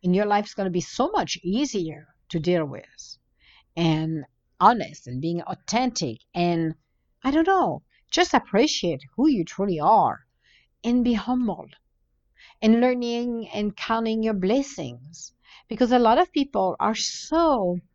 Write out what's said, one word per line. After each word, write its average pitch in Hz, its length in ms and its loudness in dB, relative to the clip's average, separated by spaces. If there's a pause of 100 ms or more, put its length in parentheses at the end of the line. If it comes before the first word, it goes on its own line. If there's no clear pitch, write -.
And 180 120 2
your 208 120 0
life's 208 260 0
gonna 196 160 -4
be 180 100 -2
so 269 300 -2
much 339 320 -4
easier 180 640 -4 (240)
to 170 100 -2
deal 170 240 0
with - 540 -14 (580)
and 160 500 0 (340)
honest 180 480 2
and 127 120 -8
being 170 220 -4
authentic 185 760 -4 (160)
and, 170 400 0 (480)
I 269 80 0
don't 320 160 2
know, 330 340 0 (300)
just 339 240 2
appreciate 196 680 0 (140)
who 277 120 2
you 226 160 2
truly 185 360 -4
are 147 400 4 (640)
and 240 200 2
be 240 100 2
humble 233 520 -2 (960)
and 220 180 6
learning 240 720 -2
and 208 260 -4
counting 226 460 -2
your 220 140 0
blessings. 175 1000 -4 (340)
Because 233 240 0
a 247 60 6
lot 240 220 6
of 359 120 2
people 208 480 -2
are 214 140 0
so 233 840 0 (160)